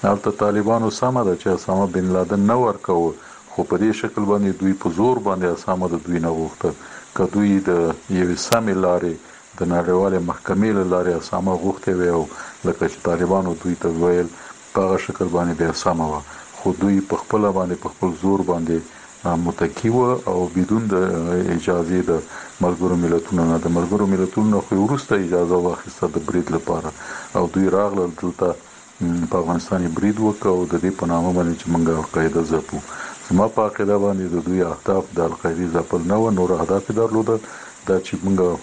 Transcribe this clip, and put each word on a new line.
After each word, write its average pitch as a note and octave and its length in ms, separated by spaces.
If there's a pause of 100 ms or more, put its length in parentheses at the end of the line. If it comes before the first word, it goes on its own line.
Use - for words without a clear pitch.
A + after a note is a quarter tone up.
هلته G2+ 260
طالبانو G#2+ 600
سمه B2 340
ده F#2 120
چې - 100
اسامه F#2+ 400
بن F2+ 180
لادن F#2 360
نه G#2+ 160
ورکوه، F#2+ 560 (360)
خو - 140
په F2 140
دې G#2+ 160
شکل G#2+ 300
باندې G2+ 380
دوی F#2+ 120
په F#2+ 180
زور A2 280
باندې F#2+ 260
اسامه F#2 440
د E2+ 80 (100)
دوی F2 120
نه E2 100
غوښته. E2 420 (440)
که F#2+ 200
دوی G2+ 240
د F#2+ 120 (400)
یوې F2+ 260 (120)
سمې A2+ 260 (100)
لارې، F2 300 (440)
د - 20
نړیوالې F2+ 680
محکمې G2 500
له F#2+ 60
لارې F2+ 320
اسامه F#2 400
غوښتې F#2 320
وی F2+ 200
او E2+ 180 (380)
لکه F2 220
چې - 160
طالبانو F2+ 520 (100)
دوی F2+ 100
ته E2+ 140
ویل، F2 380 (480)
په G2+ 80
هغه F#2+ 140
شکل - 280
باندې F2 340
بیا E2 140
سمه E2 380
وه. D2+ 100 (360)
خو F#2+ 160 (100)
دوی G2 180
په F#2+ 160
خپله G#2+ 360
باندې، F2+ 300
په - 60
خپل - 220 (120)
زور G2 180
باندې، E2 360 (500)
اه، F2 100
متکي F2 520
وه B2 380
او F2+ 300
بدون G#2 300
د G2 80 (600)
اجازې F2 460 (100)
د - 20 (480)
ملګرو F2+ 360
ملتونو E2+ 480
نه. E2 140
د D#2+ 80
ملګرو F2 400
ملتونو F#2+ 440
نه G2+ 100
خو - 140
یې F#2+ 40
وروسته B2 380
اجازه F2 380
واخیسته F2+ 520
د D#2 100 (100)
برید F2 240
لپاره - 420 (420)
او F2+ 200
دوی F#2+ 140
راغلل F#2+ 420 (120)
دلته، F2+ 320 (460)
م، E2+ 260
په F#2 120
افغانستان F2 480
یې E2 100
برید G#2 240
وکړ G#2+ 260
او F2+ 200
د E2+ 160
دې F#2 80 (100)
په F2+ 60
نامه E2+ 260
باندې F2 280
چې - 120
موږ E2 160
القاعده D#2+ 540
ځپو. D#2+ 360 (520)
زما F#2+ 180
په A2 140
عقیده G#2 360
باندې G2 260 (100)
د - 20 (100)
دوی F#2 160
اهداف F2+ 420 (120)
د F2 40
القاعدې E2 540
ځپل E2+ 320
نه F#2+ 100
وه، A2 140
نور F2+ 200
اهداف F#2 400
یې G#2+ 40
درلودل. A2 440 (480)
دا F#2 140
چې - 120 (120)
موږ G2 120 (260)